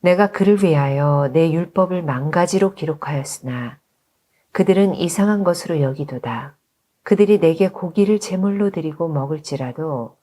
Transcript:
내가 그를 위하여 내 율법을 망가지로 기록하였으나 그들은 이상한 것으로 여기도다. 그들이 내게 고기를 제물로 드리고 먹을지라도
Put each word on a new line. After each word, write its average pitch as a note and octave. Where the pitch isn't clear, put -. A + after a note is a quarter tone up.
내가 F3+
그를 G3
위하여 C#3+
내 D#3+
율법을 F3
망가지로 E3+
기록하였으나 C3+
그들은 F#3+
이상한 G3+
것으로 E3+
여기도다. C3+
그들이 G3+
내게 E3
고기를 G3
제물로 G3
드리고 D#3+
먹을지라도 C#3